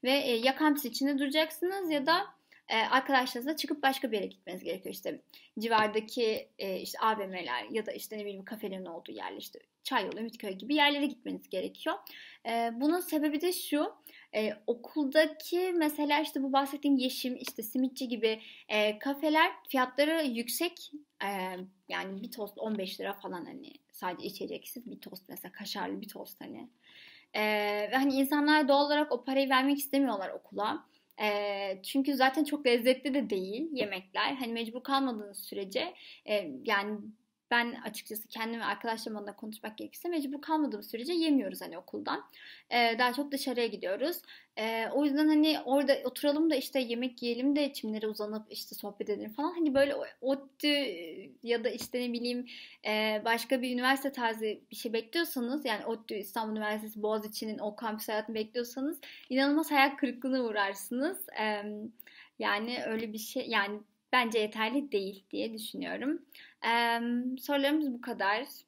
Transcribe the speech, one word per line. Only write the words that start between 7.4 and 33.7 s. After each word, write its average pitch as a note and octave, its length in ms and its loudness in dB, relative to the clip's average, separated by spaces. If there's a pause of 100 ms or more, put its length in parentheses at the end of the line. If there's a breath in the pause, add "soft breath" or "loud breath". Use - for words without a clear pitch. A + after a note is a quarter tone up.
ya A3 160 -2
da G#3+ 60 -8
işte - 260 -10
ne G#3+ 40 -6
bileyim G3 240 -8
kafelerin F#3+ 400 -8
olduğu E3+ 260 -12
yerler, F#2+ 260 -8
işte - 220 -14 (240)
Çayyolu, F#3+ 360 -2
Ümitköy A3+ 320 -6
gibi G#3+ 240 -2
yerlere C#4+ 300 4
gitmeniz F#3+ 440 -6
gerekiyor. F#3+ 460 -4 (500 loud breath)
E, A#3 280 0
bunun D4 260 2
sebebi D4+ 420 0
de F4+ 120 2
şu, D#4+ 400 0 (420 loud breath)
e, G#3+ 180 0 (140)
okuldaki D#4 1080 2
mesela D4 440 2
işte D4+ 240 -2
bu C4+ 100 -2
bahsettiğim C#4 440 4
Yeşim, B3+ 380 0
işte B3+ 280 -10
Simitçi B3+ 440 -2
gibi, A3 320 0 (300 loud breath)
e, G#3+ 300 2
kafeler D#4 520 2 (180)
fiyatları C#4+ 540 4
yüksek. C4 680 -2 (320)
E, G3+ 40 0 (600)
yani F#3+ 320 -6
bir A#3+ 100 -10
tost G3+ 260 -8
on A3 200 -2
beş F#3+ 220 -6
lira G3 140 -4
falan F#3 320 -8
hani - 280 -16 (180)
sadece - 360 -8
içeceksiz G3 640 -10
bir - 80 -14
tost - 300 -16
mesela - 220 -14
kaşarlı G3 500 -6
bir G#3+ 60 -12
tost - 340 -14
hani. - 280 -14 (640 loud breath)
E, G#3+ 80 0 (500)
ve A#3 40 0
hani C4+ 180 4
insanlar D4 540 4
doğal C#4 180 6
olarak D4 260 2
o A#3+ 120 -2
parayı C4+ 260 2
vermek C4+ 280 6
istemiyorlar B3+ 520 0
okula. G#3 560 -4 (360 soft breath)
E, G3+ 640 0
çünkü C#4 320 2
zaten C4 280 6
çok D4 220 -2
lezzetli B3+ 480 4
de B3+ 160 2
değil G3+ 420 -2